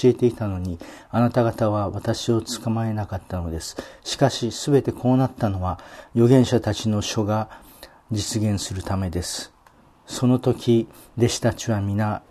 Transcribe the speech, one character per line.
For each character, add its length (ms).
え 80
て 120
い 80
た 140
の 120
に、 200
あ 80
な 120
た 120
方 260
は 200
私 400
を 120
捕 280
ま 180
え 60
な 140
か 100
っ 80
た 140
の 120
で 80
す。 180
し 140
か 120
し、 240
す 180
べ 100
て 120
こ 200
う 40
な 100
っ 40
た 180
の 120
は、 180
預 160
言 160
者 140
た 140
ち 160
の 120
書 220
が 380
実 320
現 180
す 120
る 100
た 140
め 120
で 140
す。 300
そ 220
の 100
時、 520
弟 120
子 100
た 140
ち 180
は 80
皆 520